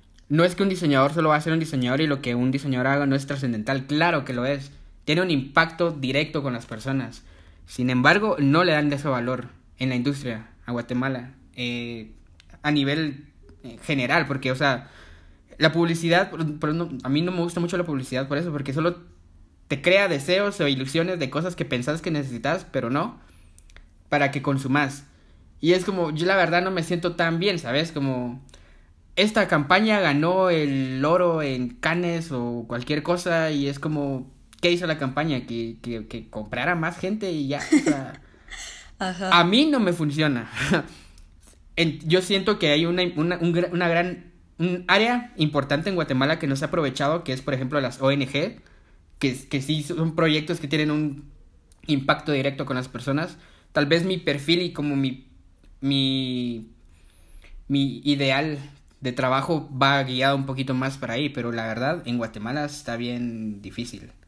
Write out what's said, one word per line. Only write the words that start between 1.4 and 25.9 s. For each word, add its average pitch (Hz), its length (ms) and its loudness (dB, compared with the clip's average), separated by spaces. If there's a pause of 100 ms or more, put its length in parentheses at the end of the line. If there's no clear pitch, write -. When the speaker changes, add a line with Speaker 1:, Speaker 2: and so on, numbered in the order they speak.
Speaker 1:
ser 160 120 0
un 165 60 2
diseñador 139 420 0
y 156 60 4
lo 143 140 0
que 120 140 -2
un 127 160 2
diseñador 135 360 0
haga 143 180 2
no 135 100 4
es 139 120 -2
trascendental. 135 600 -2
Claro 151 380 2
que 131 80 -4
lo 120 120 -2
es. 139 260 -4 (340)
Tiene 156 160 2
un 185 100 2
impacto 165 600 2
directo 143 520 -2
con 131 100 -2
las 117 120 -8
personas. 117 580 -6 (440)
Sin 127 240 -2
embargo, 170 480 4
no 147 240 6
le 175 100 4
dan 151 200 2
ese 143 140 -4
valor 127 420 -2 (300)
en 131 100 0
la 127 60 -2
industria 123 540 -4 (160)
a 120 60 -8
Guatemala, 123 640 -4 (220)
eh, 120 560 -8 (520)
a 147 80 0
nivel, 143 560 0 (360)
eh, 117 200 -16
general, 139 420 2
porque, 135 260 -2
o 131 40 -2
sea, 135 340 0 (680)
la 156 120 6
publicidad, 170 600 2
por, 151 280 -4
por, 156 140 0
no, 165 160 -4 (140)
a 131 60 -4
mí 147 120 2
no 180 100 0
me 180 100 -2
gusta 170 180 -2
mucho 170 180 -2
la 170 80 -2
publicidad 131 420 -4
por 143 120 -2
eso, 175 120 -4
porque 143 220 -4
solo 170 300 0 (640)
te 135 160 -4
crea 190 240 6
deseos 180 520 0
o 151 80 2
ilusiones 160 520 0
de 135 100 -4
cosas 175 260 -4
que 156 100 -4
pensás 143 360 -2
que 180 100 -4
necesitas, 139 600 -2
pero 117 180 -2
no, 165 300 -2 (880)
para 143 220 4
que 139 100 -4
consumas. 135 640 0 (560)
Y 165 120 6
es 185 120 2
como, 180 260 0